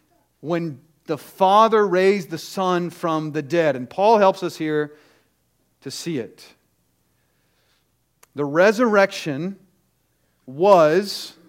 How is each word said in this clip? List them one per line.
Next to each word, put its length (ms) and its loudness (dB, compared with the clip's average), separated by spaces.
when 400 -6
the 140 -6
Father 680 2
raised 440 0
the 80 -8
Son 500 -4
from 440 -6
the 100 -6
dead. 340 0
And 140 -10
Paul 260 2
helps 260 2
us 140 -8
here 400 -4
to 80 -14
see 260 -8
it. 300 -12
The 120 -6
resurrection 1120 0
was 880 2